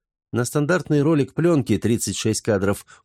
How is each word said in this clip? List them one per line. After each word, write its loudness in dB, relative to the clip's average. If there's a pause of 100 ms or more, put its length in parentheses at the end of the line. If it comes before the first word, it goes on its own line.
(320)
На -2
стандартный 0
ролик 0
пленки 2
тридцать -2
шесть -2
кадров -2 (200)